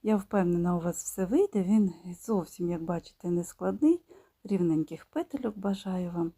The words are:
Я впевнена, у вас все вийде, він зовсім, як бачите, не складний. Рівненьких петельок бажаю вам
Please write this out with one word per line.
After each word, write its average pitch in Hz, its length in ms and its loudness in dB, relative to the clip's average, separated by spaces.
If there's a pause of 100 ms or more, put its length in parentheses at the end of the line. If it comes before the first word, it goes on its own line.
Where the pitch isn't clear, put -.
Я 214 140 2
впевнена, 175 600 0
у - 20 0
вас 170 240 -4
все - 220 -4
вийде, 226 380 2
він 196 300 4 (320)
зовсім, 180 440 -2
як 165 140 -4
бачите, 170 460 -6
не 175 140 0
складний. 214 580 0 (420)
Рівненьких 165 640 0
петельок 254 520 -6
бажаю 190 540 -4
вам 170 260 -2